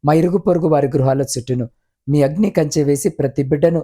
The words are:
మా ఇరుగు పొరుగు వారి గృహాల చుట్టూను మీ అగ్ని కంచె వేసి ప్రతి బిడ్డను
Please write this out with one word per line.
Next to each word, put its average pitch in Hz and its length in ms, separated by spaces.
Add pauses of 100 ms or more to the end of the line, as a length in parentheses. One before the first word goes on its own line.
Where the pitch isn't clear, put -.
మా 147 100
ఇరుగు 175 320
పొరుగు 170 220
వారి 143 200
గృహాల 135 340
చుట్టూను 127 440 (420)
మీ 147 140
అగ్ని 165 280
కంచె 156 340
వేసి 139 260
ప్రతి 139 340
బిడ్డను 151 400